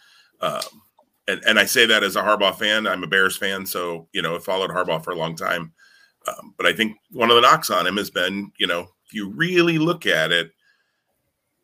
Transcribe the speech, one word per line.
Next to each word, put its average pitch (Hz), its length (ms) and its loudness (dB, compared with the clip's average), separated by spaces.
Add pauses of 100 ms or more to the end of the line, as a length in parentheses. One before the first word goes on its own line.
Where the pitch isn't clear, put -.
(400)
Um, 80 220 -6 (680)
and, 95 180 -4
and 110 120 4
I 98 80 4
say 120 180 4
that 110 180 4
as 98 140 -2
a 101 60 0
Harbaugh 98 360 2
fan. 107 280 0
I'm 92 180 -2
a - 20 -8
Bears 92 300 2
fan, 95 300 -6
so, 87 460 -8
you 92 100 -4
know, 82 140 -2
I've 82 80 -10
followed 95 260 -2
Harbaugh 85 340 -2
for 95 60 -6
a 87 60 -6
long 82 200 -4
time. 87 360 -6 (540)
Um, - 300 -12
but 90 80 -6
I 87 80 4
think 110 240 -4 (160)
one 117 160 0
of 117 80 6
the 117 60 8
knocks 156 260 4
on 90 180 0
him 95 120 0
has 98 100 -4
been, 98 500 -4
you 101 80 0
know, 87 220 -4 (160)
if - 80 -20
you 104 200 -8
really 170 440 0
look 160 300 -2
at 82 260 2
it, 85 200 -2 (1120)